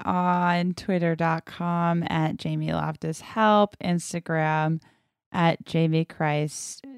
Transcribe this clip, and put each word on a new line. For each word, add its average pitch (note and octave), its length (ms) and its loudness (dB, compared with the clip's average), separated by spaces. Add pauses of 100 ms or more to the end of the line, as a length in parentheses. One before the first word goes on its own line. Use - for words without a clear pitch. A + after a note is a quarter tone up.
on F3+ 680 2
twitter E3+ 420 0
dot E3 300 0
com E3+ 640 0
at D#3 280 0
Jamie D#3 360 -4
Loftus D#3 480 -4
Help, G#3 580 2
Instagram D#3+ 1040 0 (500)
at E3+ 340 2
Jamie D#3+ 400 2
Christ - 800 -4 (120)